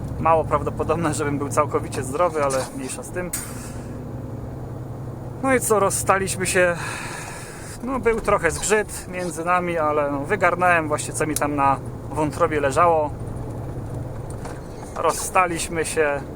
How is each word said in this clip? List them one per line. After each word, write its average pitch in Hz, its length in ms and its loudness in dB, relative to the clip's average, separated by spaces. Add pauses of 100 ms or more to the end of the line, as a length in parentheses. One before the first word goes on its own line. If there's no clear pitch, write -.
(200)
mało 160 240 6
prawdopodobne, 151 680 0
żebym 143 240 0
był 139 120 -2
całkowicie 147 540 0
zdrowy, 151 400 2
ale 135 140 2 (180)
mniejsza 131 280 -8
z - 60 -10
tym. 180 220 -4 (2000)
No 262 100 4
i 247 60 6
co, 220 200 4
rozstaliśmy 190 680 2
się. 175 300 4 (1080)
No, 262 160 -2
był 226 220 2
trochę 170 300 2
zgrzyt 202 560 0
między 180 380 -6
nami, 175 320 2
ale, 151 340 2
no, 143 80 -2
wygarnąłem 175 680 4
właśnie, 147 260 -2
co 156 120 0
mi 151 100 0
tam 147 200 2
na 139 240 4 (300)
wątrobie 151 500 0
leżało. 151 500 4 (1900)
Rozstaliśmy 165 880 0
się. 143 360 2 (140)